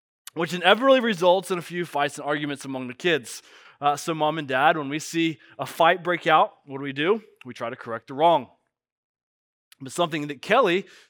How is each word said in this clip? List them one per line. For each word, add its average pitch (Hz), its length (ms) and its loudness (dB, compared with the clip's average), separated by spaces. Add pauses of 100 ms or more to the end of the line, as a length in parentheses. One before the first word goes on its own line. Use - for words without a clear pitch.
(340)
which 160 200 -4
inevitably 208 480 4
results 185 500 2
in 185 60 -2
a 170 40 -6
few 175 220 -8
fights 143 340 -2
and 139 80 -12
arguments 147 380 -4
among 131 240 -8
the 120 60 -12
kids. 151 500 -4 (380)
Uh, 143 160 0
so 165 160 -4
mom 156 240 0
and 151 100 -8
dad, 139 300 4
when 143 100 -6
we 147 120 -6
see 165 380 -2 (220)
a 139 60 -6
fight 175 360 4
break 170 260 -2
out, 170 260 4 (100)
what 135 140 -14
do 135 60 -10
we 139 100 -8
do? 175 280 0 (220)
We 123 100 -16
try 117 160 -8
to 123 60 -10
correct 113 320 -10
the 139 60 -14
wrong. 147 340 2 (1300)
But 131 100 -14
something 160 360 -2
that 143 140 -12
Kelly 196 440 2 (240)